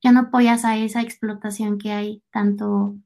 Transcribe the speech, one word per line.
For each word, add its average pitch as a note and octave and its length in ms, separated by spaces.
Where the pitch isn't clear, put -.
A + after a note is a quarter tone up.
ya B3+ 100
no B3 100
apoyas A#3+ 440
a A3+ 120
esa A3 240
explotación G#3 760
que G#3 140
hay G#3 400
tanto G3+ 640